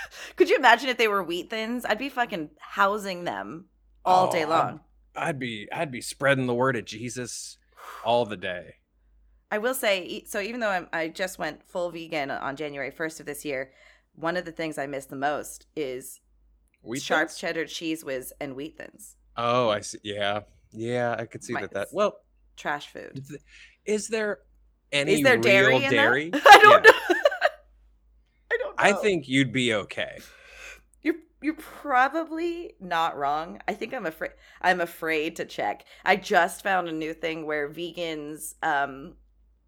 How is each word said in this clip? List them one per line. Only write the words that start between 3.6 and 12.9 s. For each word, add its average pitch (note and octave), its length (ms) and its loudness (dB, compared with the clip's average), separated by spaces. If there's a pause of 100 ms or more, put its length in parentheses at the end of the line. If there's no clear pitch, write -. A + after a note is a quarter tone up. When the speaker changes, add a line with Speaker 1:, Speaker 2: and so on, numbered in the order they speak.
Speaker 1:
all F#3 240 6
Speaker 2:
Oh, - 40 -2
Speaker 1:
day E3+ 100 0
Speaker 2:
I'd, D3+ 60 -2
Speaker 1:
long. D#3 320 0 (340)
Speaker 2:
I'd D3 240 -4
be, A2+ 340 -6
I'd D#3 180 -4
be B2 100 -8
spreading C3+ 460 2
the B2 80 0
word B2+ 220 2
of G#2 80 -4
Jesus A#2 720 -12 (460)
all A#2+ 220 4
the G#2 100 -8
day. F2+ 400 -8 (720)
Speaker 1:
I G#3+ 80 -2
will A#3 160 -2
say, G3+ 300 0
e-, C#3+ 220 -10
so G#3+ 140 -6
even A#3 200 -6
though A3 80 0
I'm, F#3 240 -2
I E3 160 -2
just F#3 300 -6
went D#3+ 300 -8
full F3 220 -4
vegan D#3+ 400 -6
on C3+ 260 -6
January C#3 340 -8